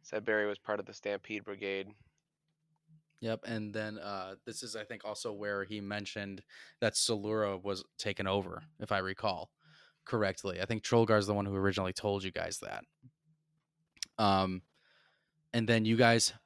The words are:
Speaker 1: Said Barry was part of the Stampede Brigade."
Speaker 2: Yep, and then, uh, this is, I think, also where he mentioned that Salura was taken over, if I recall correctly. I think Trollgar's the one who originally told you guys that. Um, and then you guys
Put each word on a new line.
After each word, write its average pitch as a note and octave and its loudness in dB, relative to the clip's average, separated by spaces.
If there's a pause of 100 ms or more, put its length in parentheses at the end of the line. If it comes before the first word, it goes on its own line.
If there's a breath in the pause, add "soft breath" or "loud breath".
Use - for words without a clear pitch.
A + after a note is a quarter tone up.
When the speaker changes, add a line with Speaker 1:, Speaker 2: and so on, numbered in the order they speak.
Speaker 1:
Said G#2+ -6
Barry G#2+ 2
was G2+ -2
part G#2 -4
of G2+ -6
the G2+ -16
Stampede G2+ -6
Brigade." G2 -6 (1300)
Speaker 2:
Yep, A2+ -4
and G#2+ -6
then, G#2+ -4
uh, F#2+ -8 (100)
this A#2 -10
is, A2 -10
I G#2+ -8
think, G#2+ -12
also G#2+ -6
where G2+ -2
he G#2 -6
mentioned G2+ -8 (380 loud breath)
that G#2+ 4
Salura G#2 0
was F#2+ -4 (140)
taken G2 -4
over, F#2+ 0 (160)
if G#2+ -4
I G2 2
recall F#2+ -4 (540 soft breath)
correctly. F#2+ 0
I G2 -2
think A2 -2
Trollgar's A2+ 6
the G#2 2
one G2+ 2
who G2 -2
originally G2 2
told G2+ -2
you F#2+ -6
guys E2+ -6
that. - -10 (1300)
Um, F#2+ 2 (920 soft breath)
and A2+ 2
then A2+ 6
you A2+ 4
guys A#2 6 (140)